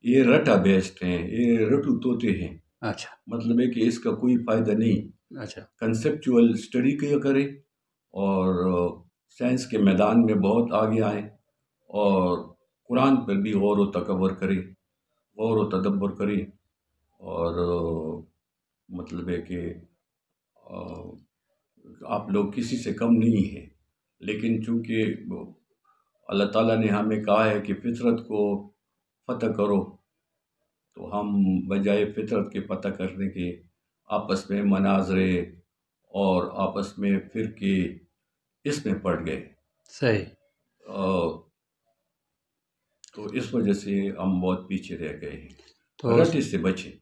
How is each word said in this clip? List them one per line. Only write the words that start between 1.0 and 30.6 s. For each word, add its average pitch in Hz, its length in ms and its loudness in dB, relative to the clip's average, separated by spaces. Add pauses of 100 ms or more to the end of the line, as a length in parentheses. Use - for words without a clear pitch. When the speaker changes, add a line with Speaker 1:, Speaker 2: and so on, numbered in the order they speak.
Speaker 1:
हैं, 87 240 -2
ये 117 280 2
रटू 123 400 2
तोते 120 320 -2
हैं। 82 340 -4 (200)
Speaker 2:
अच्छा। - 280 -6 (180)
Speaker 1:
मतलब 117 320 0
है 127 60 2
कि 117 140 -2
इसका 113 300 0
कोई 123 260 2
फ़ायदा 110 360 0
नहीं। 110 380 2 (280)
Speaker 2:
अच्छा। - 220 -12
Speaker 1:
कॉन्सेप्चुअल 117 960 2
स्टडी 127 380 0
किया 143 260 0
करें 139 380 0 (580)
और, 95 340 2 (100)
अ, 87 500 0 (200)
साइंस 123 380 -2
के 110 120 -2
मैदान 101 400 6
में 107 220 4
बहुत 110 320 2
आगे 110 280 2
आएँ 104 300 -2 (600)
और 95 680 0 (320)
कुरान 131 280 4
पर 104 180 -2
भी 101 180 0
गौर 101 280 2
व 101 60 4
तकबर 92 460 -2
करें, 95 420 -4 (640)
गौर 110 200 0
व 101 120 0
तदब्बर 98 380 0
करें 101 440 -4 (680)
और, 85 340 -4
अ, 85 720 -4 (680)
मतलब 87 320 -10
है 87 240 -6
कि, 90 40 -8 (1000)
अ, 90 540 -16 (960)
आप 104 220 -4
लोग 98 240 0
किसी 120 220 -4
से 107 160 -6
कम 117 200 2
नहीं 110 360 4
हैं, - 280 -14 (460)
लेकिन 110 400 -2
चूँकि 113 680 -2
वो 92 300 -12 (720)
अल्लाह 101 180 2
ताला 113 280 2
ने 110 120 2
हमें 107 340 0
कहा 104 220 4
है 107 160 2
कि 98 140 -6
फितरत 117 460 -2
को 104 540 -4 (560)
फतह 120 180 -2
करो, 101 540 -2 (920)